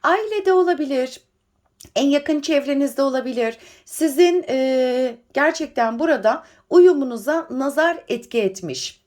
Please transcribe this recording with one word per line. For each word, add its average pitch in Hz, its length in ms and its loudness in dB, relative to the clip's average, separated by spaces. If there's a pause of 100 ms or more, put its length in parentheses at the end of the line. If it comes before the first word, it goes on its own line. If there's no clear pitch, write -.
Ailede 392 500 0
olabilir, 302 680 0 (760)
en 277 100 0
yakın 285 340 0
çevrenizde 277 640 -2
olabilir. 247 560 -4 (260)
Sizin, 320 640 2
e, 254 680 0 (180)
gerçekten 269 640 -2
burada 240 460 0 (260)
uyumunuza 294 800 4
nazar 285 480 0 (100)
etki 233 340 -4
etmiş. - 640 -6